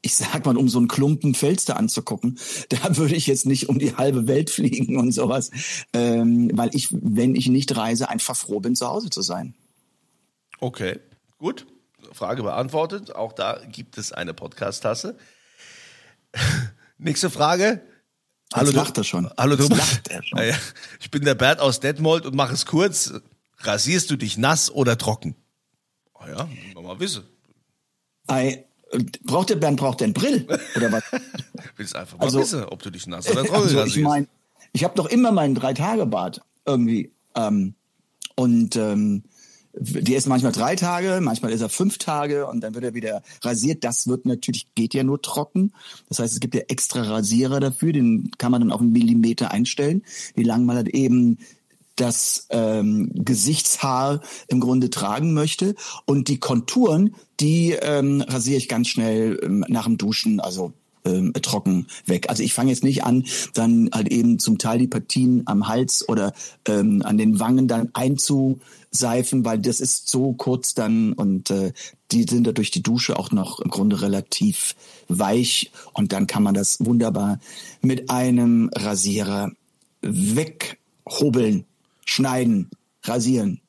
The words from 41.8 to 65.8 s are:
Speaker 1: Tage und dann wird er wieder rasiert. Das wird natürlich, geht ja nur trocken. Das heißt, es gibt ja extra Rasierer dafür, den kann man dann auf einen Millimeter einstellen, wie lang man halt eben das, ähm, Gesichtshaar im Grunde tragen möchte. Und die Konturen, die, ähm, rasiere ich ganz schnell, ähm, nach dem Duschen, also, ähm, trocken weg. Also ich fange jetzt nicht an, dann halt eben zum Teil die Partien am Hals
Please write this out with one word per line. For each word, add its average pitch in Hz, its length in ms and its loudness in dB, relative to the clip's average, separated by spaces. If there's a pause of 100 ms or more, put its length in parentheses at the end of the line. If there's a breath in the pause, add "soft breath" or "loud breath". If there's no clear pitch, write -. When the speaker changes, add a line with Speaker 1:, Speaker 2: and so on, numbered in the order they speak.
Speaker 1:
Tage 143 480 -2
und 117 140 -6
dann 110 140 -8
wird 123 100 -8
er 120 100 -6
wieder 110 280 -6 (200 loud breath)
rasiert. 123 440 -2
Das 117 200 -2
wird 127 200 -2
natürlich, 123 500 -4
geht 113 180 0
ja 135 120 0
nur 139 160 0
trocken. 185 500 -2 (380 loud breath)
Das - 100 -6
heißt, 117 140 -2
es 120 80 -4
gibt 131 140 -4
ja 117 120 0
extra - 360 -4
Rasierer 113 580 2
dafür, 139 320 0
den 120 440 2
kann 123 140 0
man 123 80 4
dann 113 140 4
auf 110 80 0
einen 117 100 6
Millimeter 117 600 4
einstellen, 143 520 0 (320 loud breath)
wie 120 80 2
lang 117 220 4
man 120 100 2
halt 117 140 0
eben 123 480 4 (580 loud breath)
das, - 540 -2
ähm, 107 680 0
Gesichtshaar 135 1040 0 (300 loud breath)
im 127 100 2
Grunde 127 300 2
tragen 135 440 -2
möchte. 160 420 0 (300 loud breath)
Und 139 220 2
die 135 120 0
Konturen, 185 760 2 (240 loud breath)
die, 165 320 4
ähm, 143 560 0
rasiere 127 300 0
ich 123 100 -2
ganz 120 220 0
schnell, 110 520 0
ähm, 98 280 0
nach 117 160 0
dem 113 120 2
Duschen, 107 440 0
also, 92 320 -6 (300)
ähm, 92 380 0
trocken 95 460 0 (180 loud breath)
weg. - 240 -2
Also 110 140 -2
ich - 100 0
fange 131 160 2
jetzt 123 140 0
nicht 135 200 2
an, 123 220 2 (300 loud breath)
dann 117 360 4
halt 107 180 0
eben 117 280 4
zum 110 220 2
Teil 113 180 0
die 127 100 4
Partien 127 580 2
am 104 220 0
Hals 123 400 0